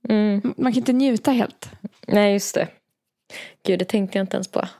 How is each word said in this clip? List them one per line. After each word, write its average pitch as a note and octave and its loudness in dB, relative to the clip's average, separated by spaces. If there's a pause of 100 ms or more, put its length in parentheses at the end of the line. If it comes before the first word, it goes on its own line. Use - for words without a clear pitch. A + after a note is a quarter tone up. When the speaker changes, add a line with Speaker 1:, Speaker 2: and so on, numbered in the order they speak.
Speaker 1:
mm. G#3 2
Speaker 2:
M-, B3 -2
man B3+ 0
kan B3 2
inte B3 0
njuta B3+ 2
helt. - -2 (360)
Speaker 1:
Nej, G#3 4
just G3+ -2
det. - 0 (960)
Gud, F#3 2
det F#3 -2
tänkte G3 -2
jag G3 0
inte F#3+ -4
ens F#3+ -6
på. - -2 (120)